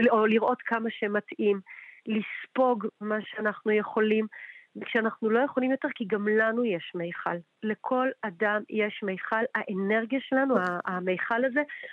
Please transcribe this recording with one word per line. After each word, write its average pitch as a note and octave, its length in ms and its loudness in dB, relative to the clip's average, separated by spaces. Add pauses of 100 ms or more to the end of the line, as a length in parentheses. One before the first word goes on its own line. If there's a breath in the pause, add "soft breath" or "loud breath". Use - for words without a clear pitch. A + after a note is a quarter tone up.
או A3 160 6
לראות A3+ 360 4
כמה A3+ 280 -2
שמתאים, G#3 720 0 (480 loud breath)
לספוג A3 800 0 (140)
מה G#3+ 140 -2 (100)
שאנחנו G#3+ 460 -2
יכולים, G#3+ 560 2 (480 loud breath)
וכשאנחנו A3 540 -2
לא A3+ 100 4
יכולים C4 320 2
יותר, C4+ 240 -2
כי A#3 120 -4
גם G#3 200 -2
לנו A3 380 2
יש F3 300 -2
מיכל. F3 400 -4 (280)
לכל B3+ 440 -2 (140)
אדם G#3 480 0
יש G#3+ 340 -2
מיכל. G#3 400 -2 (120)
האנרגיה G#3+ 640 0
שלנו, C4+ 360 2
ה-, F3+ 280 0
המיכל F#3 600 -2
הזה, C4+ 160 0 (320 loud breath)